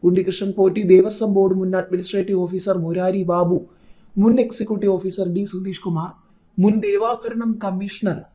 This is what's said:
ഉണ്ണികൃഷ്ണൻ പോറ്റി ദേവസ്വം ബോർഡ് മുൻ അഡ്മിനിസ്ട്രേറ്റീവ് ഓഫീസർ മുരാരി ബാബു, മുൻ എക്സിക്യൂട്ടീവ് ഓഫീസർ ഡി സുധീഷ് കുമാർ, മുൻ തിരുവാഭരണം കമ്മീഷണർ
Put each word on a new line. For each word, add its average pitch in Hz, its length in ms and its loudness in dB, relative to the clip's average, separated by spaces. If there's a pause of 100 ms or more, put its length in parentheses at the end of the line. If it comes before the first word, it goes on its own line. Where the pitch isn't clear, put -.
ഉണ്ണികൃഷ്ണൻ 185 500 0
പോറ്റി 190 240 2 (100)
ദേവസ്വം 208 440 4
ബോർഡ് 190 240 4
മുൻ 185 200 -2
അഡ്മിനിസ്ട്രേറ്റീവ് 185 640 -2
ഓഫീസർ 185 400 -2
മുരാരി 180 380 -2 (100)
ബാബു, 175 260 2 (640)
മുൻ 226 120 6 (100)
എക്സിക്യൂട്ടീവ് 208 540 -2
ഓഫീസർ 185 380 -4
ഡി 202 160 -2
സുധീഷ് 185 340 -8
കുമാർ, 170 260 -4 (460)
മുൻ 208 260 4
തിരുവാഭരണം 226 680 -2 (120)
കമ്മീഷണർ 190 540 -4 (180)